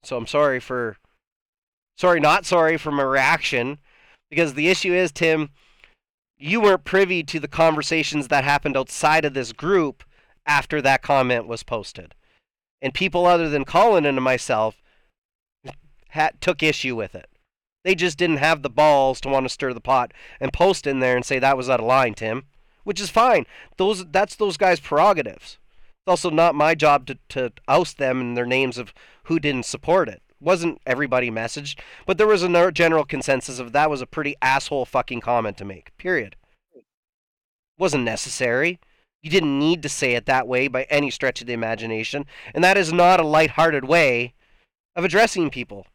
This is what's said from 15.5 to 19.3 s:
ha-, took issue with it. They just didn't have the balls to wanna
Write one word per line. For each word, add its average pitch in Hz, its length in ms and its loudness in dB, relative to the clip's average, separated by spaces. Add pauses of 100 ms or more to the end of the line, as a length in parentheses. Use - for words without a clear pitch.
ha-, 156 220 -2 (100)
took 160 200 -2
issue 135 320 -2
with 107 200 -8
it. - 160 -20 (540)
They 185 100 2
just 165 220 -2
didn't 165 220 0
have 151 240 0
the 139 80 -6
balls 139 500 4
to 135 80 -8
wanna 131 220 0